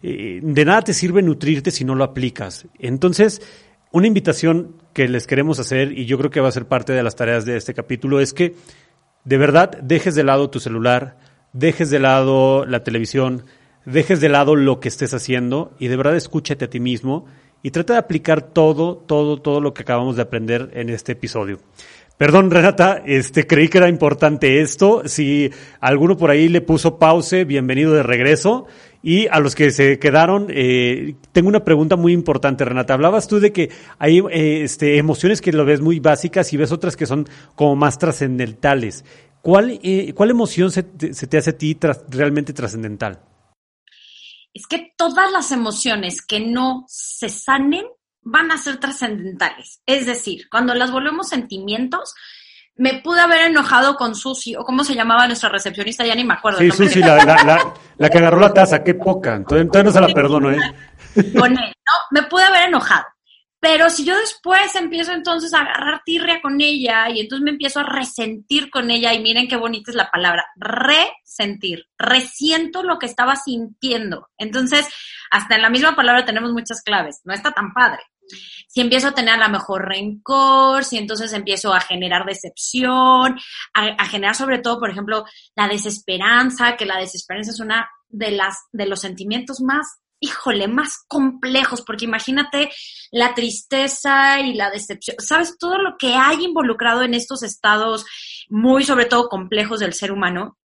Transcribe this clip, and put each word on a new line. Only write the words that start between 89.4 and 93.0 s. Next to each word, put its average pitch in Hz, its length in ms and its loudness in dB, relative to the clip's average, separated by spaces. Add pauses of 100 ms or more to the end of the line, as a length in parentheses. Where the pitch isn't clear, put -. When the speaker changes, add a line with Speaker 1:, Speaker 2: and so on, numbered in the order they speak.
Speaker 2:
más, 285 380 -4 (200)
híjole, 214 480 -4
más 277 400 -6
complejos, 262 720 -2
porque 220 240 -10
imagínate 277 640 -4 (420)